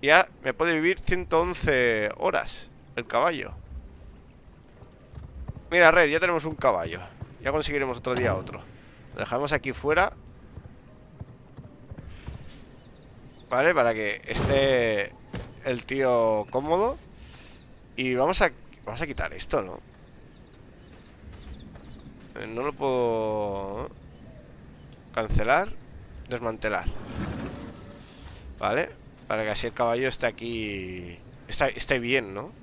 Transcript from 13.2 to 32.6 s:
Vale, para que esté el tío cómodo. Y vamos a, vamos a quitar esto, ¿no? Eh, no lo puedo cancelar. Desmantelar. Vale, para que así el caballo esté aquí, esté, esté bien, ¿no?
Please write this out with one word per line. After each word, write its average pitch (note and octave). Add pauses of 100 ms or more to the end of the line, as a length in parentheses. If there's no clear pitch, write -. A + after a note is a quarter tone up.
Vale, C#3+
para A#2+
que G#2+
esté B2 (520)
el B2
tío A#2
cómodo. E3+ (960)
Y B2+
vamos D#3
a, E3+ (340)
vamos A2+
a D#3+
quitar E2+
esto, A2+
¿no? F#2 (2500)
Eh, A2
no A2+
lo D3
puedo A2 (1300)
cancelar. A#2 (600)
Desmantelar. A2 (1700)
Vale, A2+ (360)
para G#2+
que G#2+
así G#2
el A2+
caballo A#2+
esté B2
aquí, G2 (300)
esté, -
esté B2+
bien, A#2+
¿no? G2+ (100)